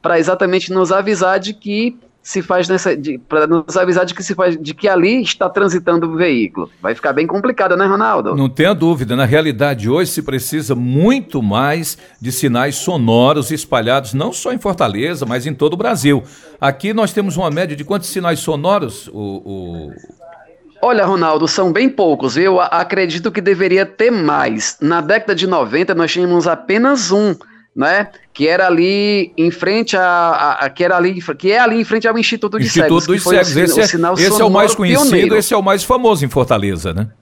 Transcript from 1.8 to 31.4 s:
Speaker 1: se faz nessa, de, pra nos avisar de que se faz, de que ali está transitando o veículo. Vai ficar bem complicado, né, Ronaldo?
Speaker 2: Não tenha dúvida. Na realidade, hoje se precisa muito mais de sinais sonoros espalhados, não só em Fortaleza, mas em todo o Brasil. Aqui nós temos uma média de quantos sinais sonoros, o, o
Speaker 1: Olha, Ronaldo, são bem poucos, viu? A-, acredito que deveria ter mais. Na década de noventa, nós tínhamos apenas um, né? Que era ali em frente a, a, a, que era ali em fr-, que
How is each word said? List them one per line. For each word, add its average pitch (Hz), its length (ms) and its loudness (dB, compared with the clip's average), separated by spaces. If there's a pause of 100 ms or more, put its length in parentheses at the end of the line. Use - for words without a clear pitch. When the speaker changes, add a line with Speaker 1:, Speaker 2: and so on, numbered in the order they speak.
Speaker 1:
se - 180 -6
faz 180 260 0
nessa, 180 300 0
de, 143 200 -8
pra 151 280 0
nos 165 320 0
avisar 180 260 2
de 175 120 -6
que 190 80 -12
se 190 100 -6
faz, 175 260 0
de 156 140 -10
que 208 140 -4
ali 196 340 2
está 185 280 -2
transitando 175 580 0
o 160 80 -6
veículo. 117 560 0 (100)
Vai 113 140 -2
ficar 143 180 -4
bem 156 140 0
complicado, 196 500 -2
né, 196 80 2
Ronaldo? 196 500 0
Speaker 2:
Não 135 140 0
tenha 160 240 2
dúvida. 139 420 0
Na 135 100 2
realidade, 135 640 0
hoje 170 220 2
se 151 120 -6
precisa 135 500 -4
muito 139 720 0
mais 139 560 -2 (200)
de 120 120 -6
sinais 131 440 0
sonoros 135 760 2
espalhados, 127 600 -2
não 170 200 -4
só - 180 -6
em 254 80 -4
Fortaleza, 147 680 -2
mas 120 200 -4
em 156 80 -6
todo 147 200 0
o 175 40 -8
Brasil. 143 460 2 (360)
Aqui 139 340 -2
nós 214 200 0
temos 196 240 -2
uma 170 140 -2
média 147 240 -4
de 147 80 -12
quantos 202 260 -4
sinais - 300 -2
sonoros, 156 680 -4
o, - 40 -20
o 92 800 -10 (880)
Speaker 1:
Olha, 220 240 2
Ronaldo, 165 420 2
são 185 240 0
bem 240 180 2
poucos, 135 460 0
viu? 180 240 2
A-, 175 60 2
acredito 175 680 -2
que 208 100 -6
deveria 190 440 2
ter 220 260 0
mais. 147 680 -2
Na 165 220 0
década 202 340 0
de 170 100 -2
noventa, 165 480 0
nós 165 180 0
tínhamos 175 360 2
apenas 202 640 0
um, 202 240 2 (400)
né? 190 340 0 (240)
Que 147 140 0
era 185 200 2
ali 196 680 2
em 165 140 2
frente 208 460 -2
a, 185 40 2
a, 170 640 2
a, 135 40 -4
que 175 140 -4
era 180 120 2
ali 175 160 2
em 180 100 -8
fr-, 160 140 -8
que 185 160 0